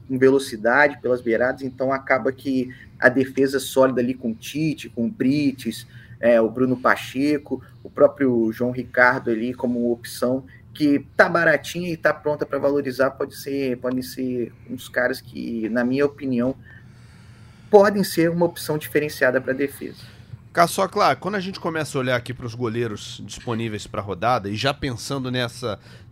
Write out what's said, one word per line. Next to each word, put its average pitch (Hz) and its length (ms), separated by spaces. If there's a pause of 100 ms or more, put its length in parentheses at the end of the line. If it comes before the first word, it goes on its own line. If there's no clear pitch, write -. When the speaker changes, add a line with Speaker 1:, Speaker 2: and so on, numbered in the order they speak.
Speaker 1:
com 131 120
velocidade 131 840
pelas 123 180
beiradas, 123 440
então 131 280
acaba 131 400
que 131 380 (300)
a 131 100
defesa 135 500
sólida 131 420
ali 123 120
com 120 180
o 110 40
Tite, 143 540
com 117 160
o 113 40
Brites, 135 800 (320)
é, 117 200
o 113 100
Bruno 127 280
Pacheco, 135 840 (220)
o - 60
próprio 127 640
João 120 200
Ricardo 127 600
ali 117 220
como 120 380
opção, 123 520 (300)
que 143 320 (100)
tá 190 120
baratinha 170 640
e 160 60
tá 156 160
pronta 147 320
pra 139 140
valorizar, 135 520
pode - 240
ser, 139 420
podem 127 240
ser 127 520 (160)
uns 127 180
caras 127 320
que, 120 500
na 120 140
minha 131 220
opinião, 131 500 (1120)
podem 202 340
ser 165 260
uma 170 160
opção 165 320
diferenciada 143 640
pra 127 120
defesa. - 640 (360)
Speaker 2:
Caçocla, 175 640
quando 185 200
a 202 40
gente 185 200
começa 160 360
a 135 60
olhar 127 140
aqui 120 180
pros 120 220
goleiros 117 680
disponíveis 113 600
pra 101 160
rodada, 101 480
e 104 60
já 131 180
pensando 135 560
nessa, 120 480 (340)